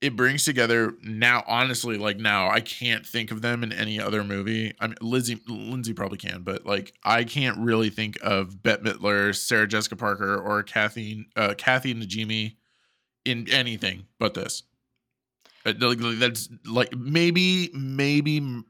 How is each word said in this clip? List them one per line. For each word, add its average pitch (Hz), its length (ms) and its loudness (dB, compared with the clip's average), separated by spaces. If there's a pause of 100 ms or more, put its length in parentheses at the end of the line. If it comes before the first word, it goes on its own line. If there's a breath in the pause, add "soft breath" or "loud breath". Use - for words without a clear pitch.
It 135 160 -2
brings 131 280 4
together, 117 560 4
now, 110 460 4
honestly, 120 500 0
like, 101 200 0
now, 104 320 2
I 107 100 4
can't 117 480 -4
think 113 240 -4
of 107 100 -6
them 120 220 0
in 107 80 -4
any 107 280 -4
other 104 260 0
movie. 104 540 -4
I 107 80 -2
mean, 113 140 -10
Lizzie, 117 460 0
Lindsay 113 460 -6
probably 98 240 -6
can, 95 260 -8
but, 95 220 -6
like, 98 280 -2 (100)
I 117 200 4
can't 123 360 -2
really 113 300 4
think 104 320 -4
of 98 400 -2
Bette 104 220 2
Midler, 101 500 2
Sarah 107 340 2
Jessica 107 280 -2
Parker, 101 420 -2
or 104 260 0
Kathy, 107 600 -2 (120)
uh, 101 200 2
Kathy 131 380 2
Najimy 110 640 -4 (640)
in 117 260 -2
anything 107 560 -2 (140)
but 110 140 0
this. - 300 -6 (1000 soft breath)
Uh, 110 140 0
like, 120 220 2
like, 117 180 -2
that's, 120 300 0 (160)
like, 117 300 0
maybe, 175 800 2
maybe 143 640 2
M-, 127 320 -4